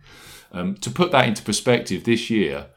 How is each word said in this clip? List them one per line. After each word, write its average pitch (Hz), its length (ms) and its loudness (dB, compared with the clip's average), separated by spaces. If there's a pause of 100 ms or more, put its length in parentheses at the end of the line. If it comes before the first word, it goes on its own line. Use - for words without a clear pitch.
(520)
Um, 92 260 -4
to - 120 -10
put 175 220 0
that 127 160 6
into 107 160 -2
perspective, 110 600 0
this 117 260 0
year, 80 480 0